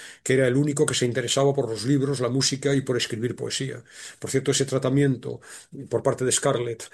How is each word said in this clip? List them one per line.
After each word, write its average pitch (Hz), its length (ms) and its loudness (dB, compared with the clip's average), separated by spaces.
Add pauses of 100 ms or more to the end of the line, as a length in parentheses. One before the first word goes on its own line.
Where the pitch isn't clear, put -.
(240)
que 131 120 2
era 131 120 4
el 123 80 2
único 143 300 2
que 127 80 0
se 127 120 0
interesaba 127 480 2
por 131 160 -2
los 107 160 -6
libros, 139 340 2
la 123 100 0
música 135 460 0
y 135 60 2
por 131 160 0
escribir 113 380 -4
poesía. 123 480 -6 (360)
Por - 100 -8
cierto, 135 220 0
ese 135 140 2
tratamiento 131 760 0 (480)
por 117 140 0
parte 127 200 0
de 127 80 2
Scarlett, 120 520 0 (100)